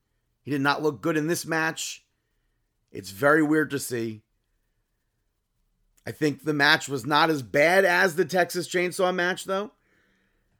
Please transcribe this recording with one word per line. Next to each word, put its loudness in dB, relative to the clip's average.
He -12
did -2
not 2
look -2
good 0
in 0
this -2
match. -4
It's -14
very 4
weird 2
to -4
see. -8
I -8
think -2
the 0
match 4
was -6
not 2
as -2
bad 4
as 2
the 2
Texas -2
Chainsaw -2
match, -4
though. -6